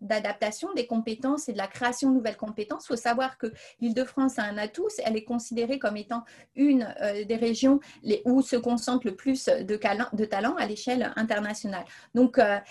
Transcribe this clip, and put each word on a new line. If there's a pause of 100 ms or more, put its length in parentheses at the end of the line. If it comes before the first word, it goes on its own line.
d'adaptation
des
compétences
et
de
la
création
de
nouvelles
compétences.
Il
faut
savoir
que (280)
l'Île-de-France
a
un
atout, (160)
elle
est
considérée
comme
étant (320)
une,
euh,
des
régions (240)
les,
où
se
concentre
le
plus
de
cala-,
de
talents
à
l'échelle
internationale. (300)
Donc,
euh, (120)